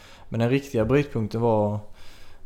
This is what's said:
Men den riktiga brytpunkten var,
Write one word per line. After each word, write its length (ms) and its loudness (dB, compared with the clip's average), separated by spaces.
Men 120 -2
den 100 2
riktiga 340 2
brytpunkten 560 2
var, 380 2